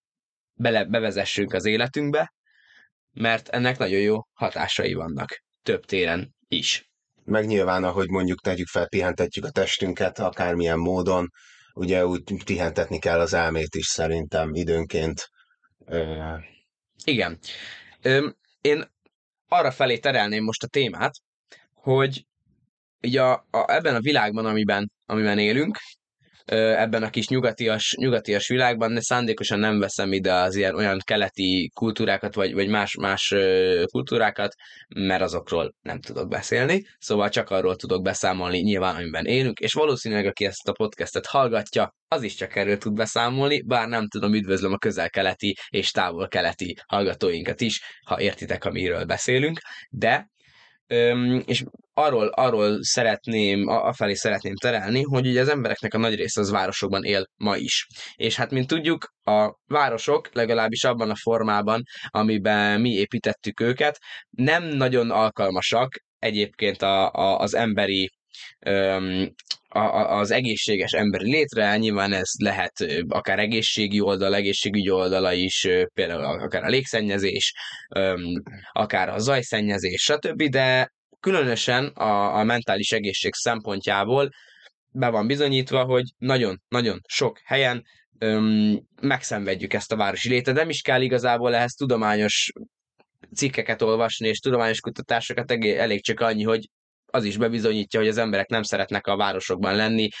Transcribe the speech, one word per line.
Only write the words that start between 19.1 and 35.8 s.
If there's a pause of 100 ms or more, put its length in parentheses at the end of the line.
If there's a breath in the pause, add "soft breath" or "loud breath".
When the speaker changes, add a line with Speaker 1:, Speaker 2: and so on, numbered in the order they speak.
Speaker 1:
arra
felé
terelném
most
a
témát, (600 loud breath)
hogy (760)
ugye
a,
a,
ebben
a
világban,
amiben, (140)
amiben
élünk, (720 soft breath)
ö,
ebben
a
kis
nyugatias,
nyugatias
világban,
de
szándékosan
nem
veszem
ide
az
ilyen,
olyan
keleti
kultúrákat,
vagy,
vagy
más,
más,
ö,
kultúrákat, (420 loud breath)
mert
azokról